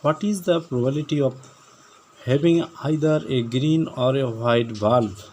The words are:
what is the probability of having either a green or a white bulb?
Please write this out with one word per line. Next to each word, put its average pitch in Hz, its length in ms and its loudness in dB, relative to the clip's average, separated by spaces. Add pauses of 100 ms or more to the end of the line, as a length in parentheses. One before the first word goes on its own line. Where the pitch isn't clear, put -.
what 156 160 0 (100)
is 202 80 -2 (100)
the 170 80 2 (120)
probability 143 600 -2
of 127 60 -2 (840)
having 147 380 2 (320)
either 156 280 2 (200)
a - 20 2 (160)
green 156 260 2 (220)
or 127 80 4 (140)
a - 20 -4 (140)
white 117 300 2 (120)
bulb? 110 300 2 (180)